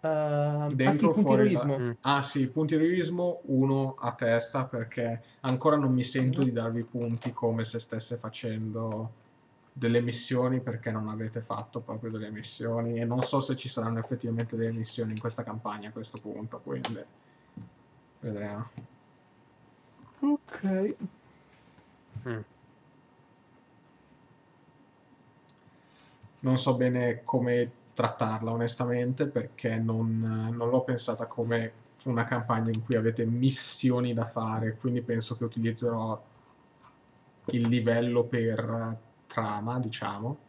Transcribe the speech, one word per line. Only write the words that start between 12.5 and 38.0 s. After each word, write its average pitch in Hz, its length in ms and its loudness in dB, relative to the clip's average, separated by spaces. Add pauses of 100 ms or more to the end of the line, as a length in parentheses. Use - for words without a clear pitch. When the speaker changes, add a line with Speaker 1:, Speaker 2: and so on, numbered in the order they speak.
Speaker 2:
e 117 60 0
non 123 180 0
so 139 160 2
se 131 160 0
ci 123 140 -8
saranno 113 300 -2
effettivamente 117 560 -4
delle 113 160 0
missioni 113 420 -4
in 107 60 -4
questa 113 240 -6
campagna 107 460 -8
a - 20 -14
questo 113 280 -12
punto, 107 420 -10
quindi 131 420 -6 (1160)
vedremo. 104 480 -6 (1500)
Speaker 1:
Ok. 285 400 0 (1600)
Speaker 3:
Mm. 110 180 -6 (4000)
Speaker 2:
Non 131 180 4
so 127 180 4
bene 123 480 2
come 123 480 2 (220)
trattarla, 113 580 -2
onestamente, 123 760 0
perché 113 500 -2
non, 113 420 0
non 113 500 0
l'ho 127 140 4
pensata 117 420 -2
come 117 580 -2 (220)
una 117 180 2
campagna 113 480 0
in 110 120 -2
cui 123 120 0
avete 113 300 2
missioni 123 880 2
da 113 120 0
fare, 113 500 -2
quindi 123 260 -2
penso 117 360 -2
che 123 60 -4
utilizzerò 113 800 -2 (1200)
il 117 220 2
livello 117 580 4